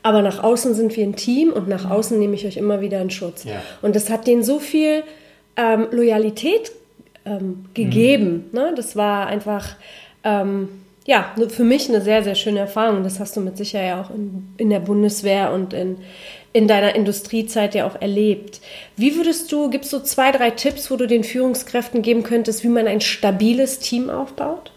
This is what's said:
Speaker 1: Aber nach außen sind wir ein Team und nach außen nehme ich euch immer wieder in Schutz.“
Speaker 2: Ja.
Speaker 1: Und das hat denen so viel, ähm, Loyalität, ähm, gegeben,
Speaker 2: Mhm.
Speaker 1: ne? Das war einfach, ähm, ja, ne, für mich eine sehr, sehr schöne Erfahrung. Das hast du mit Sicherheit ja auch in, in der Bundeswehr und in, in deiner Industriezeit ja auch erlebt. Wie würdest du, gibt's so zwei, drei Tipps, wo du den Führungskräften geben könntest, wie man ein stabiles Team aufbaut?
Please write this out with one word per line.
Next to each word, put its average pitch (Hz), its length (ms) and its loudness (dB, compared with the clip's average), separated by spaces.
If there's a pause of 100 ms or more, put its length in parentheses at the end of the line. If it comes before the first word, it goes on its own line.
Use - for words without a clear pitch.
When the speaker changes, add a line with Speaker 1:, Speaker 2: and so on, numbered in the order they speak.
Speaker 1:
Aber 214 200 4
nach 196 200 0
außen 240 340 2
sind 226 200 0
wir 220 80 0
ein 202 140 -2
Team 285 340 2
und 185 160 -2
nach 185 240 -4
außen 220 260 0
nehme 202 160 2
ich 202 120 -6
euch 196 100 -6
immer 208 240 0
wieder 196 220 -2
in 185 80 -2
Schutz.“ 175 340 -10
Speaker 2:
Ja. 104 180 -8 (200)
Speaker 1:
Und 208 160 2
das 208 120 -2
hat 220 180 -2
denen 240 160 6
so 277 160 0
viel, 311 440 2 (540)
ähm, 226 340 2
Loyalität, 233 800 2 (540)
ähm, 190 480 -6
gegeben, 214 800 4
Speaker 2:
Mhm. 226 40 -4
Speaker 1:
ne? 311 200 0
Das 226 180 -10
war 208 320 0
einfach, 208 480 -6 (480)
ähm, 196 460 0 (360)
ja, 220 200 2 (120)
ne, 226 120 0
für 240 160 0
mich 262 240 2
eine 226 100 2
sehr, 214 240 2
sehr 196 120 -2
schöne 208 240 -2
Erfahrung. 202 440 0
Das 190 160 -4
hast 202 160 -8
du 208 60 -2
mit 185 160 -6
Sicherheit 202 320 -6
ja 180 120 -4
auch 185 80 -12
in, 196 460 -8
in 226 140 0
der 202 100 2
Bundeswehr 196 720 0
und 185 220 -4
in, 185 240 -6 (560)
in 214 160 6
deiner 202 260 4
Industriezeit 208 800 -2
ja 202 100 0
auch - 160 -8
erlebt. 202 600 0 (340)
Wie 285 220 2
würdest 330 340 0
du, 294 180 0
gibt's 277 200 -4
so 277 100 -4
zwei, 269 320 2
drei 247 200 2
Tipps, 285 380 -4
wo 262 60 0
du 240 120 0
den 226 180 4
Führungskräften 247 760 -2
geben 226 200 2
könntest, 226 400 -2
wie 240 60 2
man 226 180 2
ein 208 140 0
stabiles 226 800 2
Team 247 300 -4
aufbaut? 285 680 -8